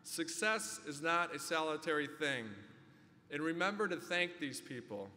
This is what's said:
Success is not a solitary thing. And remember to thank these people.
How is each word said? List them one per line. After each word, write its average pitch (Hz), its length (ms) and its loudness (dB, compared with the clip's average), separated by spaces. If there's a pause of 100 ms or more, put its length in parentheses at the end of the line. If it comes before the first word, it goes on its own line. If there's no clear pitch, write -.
Success 208 800 0
is 147 160 -6
not 170 320 4
a 147 40 -4
solitary 156 680 2
thing. 139 380 0 (840)
And 147 120 -2
remember 185 460 2
to 175 80 0
thank 175 420 0
these 139 220 -2
people. 110 560 -8